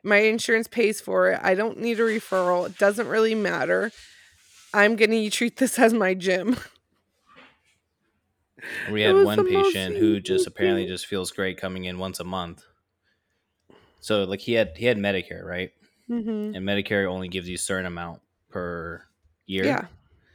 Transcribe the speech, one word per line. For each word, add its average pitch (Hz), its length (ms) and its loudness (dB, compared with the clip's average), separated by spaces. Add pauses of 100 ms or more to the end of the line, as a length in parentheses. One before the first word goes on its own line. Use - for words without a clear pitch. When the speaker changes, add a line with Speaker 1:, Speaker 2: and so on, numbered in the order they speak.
Speaker 1:
My 202 160 4
insurance 220 480 2
pays 214 340 0
for 185 300 2
it. 185 120 0
I 196 120 4
don't 214 240 -2
need 226 220 -2
a - 40 2
referral. 185 640 0
It 185 120 -10
doesn't 202 300 2
really 220 260 2
matter. 180 580 -2 (840)
I'm 208 220 4
gonna 214 340 2
treat - 280 -2
this 262 200 0
as 233 160 6
my 190 200 2
gym." 185 480 0
<laughs> - 40 -18 (2250)
Speaker 2:
We 104 200 -2
Speaker 1:
It - 40 6
Speaker 2:
had 381 80 8
Speaker 1:
was 392 160 8
Speaker 2:
one - 40 2
Speaker 1:
the 403 80 4
most 370 440 2
Speaker 2:
patient 415 80 -4
who 107 240 4
just 95 260 0
Speaker 1:
unique - 0 -
Speaker 2:
apparently 95 380 0
Speaker 1:
thing. - 20 -8
Speaker 2:
just 90 200 -8
feels 92 240 -4
great 95 260 -4
coming 92 280 -8
in 90 140 -8
once 95 220 -8
a 87 40 -8
month. 90 420 -8 (1300)
So, 104 240 0
like, 95 160 -6
he 120 140 -4
had, 101 220 0
he 117 100 -2
had 120 100 4
Medicare, 95 480 -4
right? 90 280 -8 (380)
Speaker 1:
Mm-hmm. 214 420 -6
Speaker 2:
And 190 140 -6
Medicare 196 440 0
only 92 180 -6
gives 90 200 -8
you 90 80 -8
a - 20 -8
certain 92 280 -4
amount 85 360 -10 (280)
per 85 540 -10 (420)
year. 95 320 0
Speaker 1:
Yeah. - 100 -10 (460)